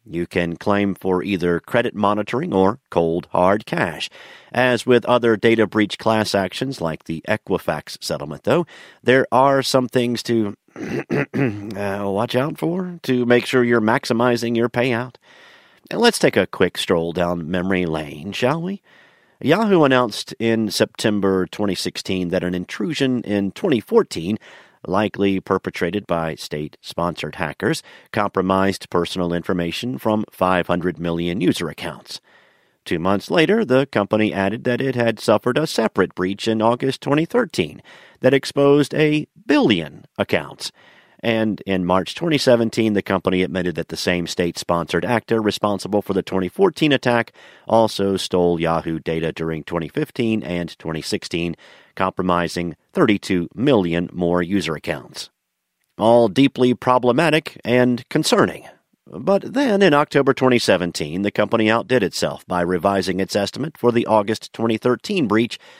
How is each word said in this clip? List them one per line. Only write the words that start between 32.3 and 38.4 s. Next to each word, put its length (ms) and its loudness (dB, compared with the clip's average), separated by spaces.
Two 140 -4
months 320 0
later, 340 2
the 220 2
company 460 0
added 320 -2
that 160 -2
it 160 -4
had 240 0
suffered 360 2
a 120 0
separate 460 0
breach 340 -4
in 140 0
August 380 0
twenty 240 0
thirteen 580 -2
that 140 4
exposed 600 2